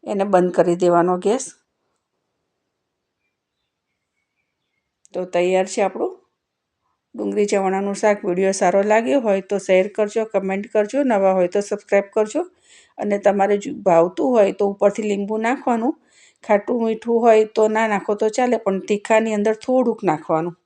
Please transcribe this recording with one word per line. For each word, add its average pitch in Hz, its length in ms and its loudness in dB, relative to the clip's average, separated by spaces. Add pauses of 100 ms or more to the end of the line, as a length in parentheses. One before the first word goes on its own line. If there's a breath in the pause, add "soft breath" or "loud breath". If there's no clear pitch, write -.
એને 196 200 -4
બંધ 180 300 2
કરી 175 220 2
દેવાનો 175 420 2
ગેસ. 208 260 -2 (3750)
તો - 180 -10
તૈયાર 185 400 0
છે 208 160 -6
આપણું 220 300 -4 (1000)
ડુંગળી 208 320 -2
ચવાણાનું 196 500 -2
શાક. 208 240 0
વીડિયો 190 320 -2
સારો 190 300 0
લાગ્યો 226 380 0
હોય 202 220 -2
તો 202 160 -6
શેર 185 300 2
કરજો, 214 380 -2
કમેન્ટ 196 440 -2
કરજો, 214 320 0
નવા 196 320 2
હોય 180 140 2
તો 202 140 0
સબસ્ક્રાઇબ 202 480 -2
કરજો 214 320 -2 (560 soft breath)
અને 208 200 -2
તમારે 202 400 2
જો - 200 -8
ભાવતું 180 520 2
હોય 214 240 4
તો 202 140 -2
ઉપરથી 202 400 0
લીંબુ 202 300 -4
નાખવાનું. 240 560 -2 (500 soft breath)
ખાટું 220 360 0
મીઠું 226 400 -2
હોય 220 260 6
તો 214 220 0
ના 220 200 0
નાખો 208 260 -2
તો 220 160 -2
ચાલે, 247 280 0
પણ 196 220 -2
તીખાની 220 540 0
અંદર 214 220 0
થોડુંક 247 460 -2
નાખવાનું. 165 520 -2 (120)